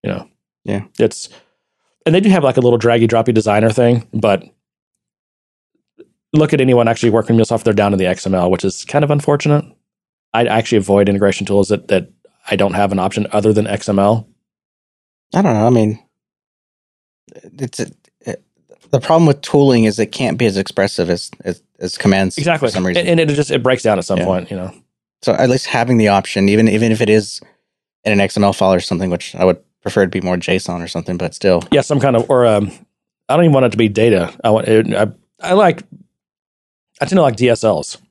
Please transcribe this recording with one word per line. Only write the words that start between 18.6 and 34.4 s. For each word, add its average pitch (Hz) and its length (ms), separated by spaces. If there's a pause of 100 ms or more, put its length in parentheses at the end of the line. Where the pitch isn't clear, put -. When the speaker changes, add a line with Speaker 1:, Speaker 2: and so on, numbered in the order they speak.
Speaker 2:
the 127 100
problem 165 260
with 143 140
tooling 135 420
is 110 160
it 107 140
can't 123 240
be 123 80
as 98 120
expressive 98 520
as, 87 200 (140)
as, 90 180 (180)
as - 180
commands 98 400
Speaker 1:
Exactly. 147 300
Speaker 2:
for 104 40
some 92 160
reason. 170 180
Speaker 1:
And, 170 140
and 156 120
it 143 40
just, 147 160
it 135 100
breaks 127 220
down 104 160
at 87 60
some 92 140
Speaker 2:
Yeah. 90 60
Speaker 1:
point, 90 240
you 101 80
know. 92 160 (480)
Speaker 2:
So - 120
at 131 160
least 127 180
having 120 300
the 107 100
option, 98 400
even, 107 220
even 110 220
if 110 100
it 104 80
is 107 320 (640)
in 107 80
an 101 80
X 98 160
M 104 60
L 98 100
file 95 200
or 90 60
something, 90 300
which - 260
I 92 100
would 90 160 (200)
prefer 104 220
it 92 40
to 85 40
be 95 100
more 90 140
json 87 480
or 82 40
something, 87 300
but 87 160
still. 90 380
Speaker 1:
Yeah, 139 100
some 143 200
kind 131 160
of, 113 120
or, 123 160
um, 104 240 (600)
I 135 60
don't 175 100
even 151 80
want 131 140
it - 40
to 104 60
be 113 100
data. 104 460 (100)